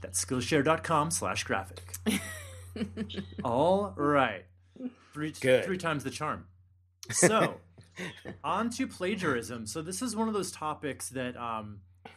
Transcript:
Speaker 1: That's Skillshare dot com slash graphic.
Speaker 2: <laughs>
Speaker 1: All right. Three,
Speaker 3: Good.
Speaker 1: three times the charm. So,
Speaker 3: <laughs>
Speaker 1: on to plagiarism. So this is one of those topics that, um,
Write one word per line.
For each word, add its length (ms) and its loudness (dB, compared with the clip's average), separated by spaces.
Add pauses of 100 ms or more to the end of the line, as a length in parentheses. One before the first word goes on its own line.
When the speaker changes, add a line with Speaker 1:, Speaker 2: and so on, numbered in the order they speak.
Speaker 1:
That's 220 -2
Skillshare 400 4
dot 200 4
com 260 2
slash 340 0
graphic. 380 -4 (240)
Speaker 2:
<laughs> 160 2 (1200)
Speaker 1:
All 520 4
right. 480 4 (680)
Three, 280 -6
Speaker 3:
Good. 240 8
Speaker 1:
three 140 0
times 260 -2
the 60 -2
charm. 360 -4 (640)
So, 500 4 (400)
Speaker 3:
<laughs> 440 -10
Speaker 1:
on 260 0
to 160 -4
plagiarism. 800 -2
So 160 -6
this 180 -6
is 160 -4
one 120 2
of 60 -2
those 180 -2
topics 580 -6
that, 260 -6
um, 440 -6 (360)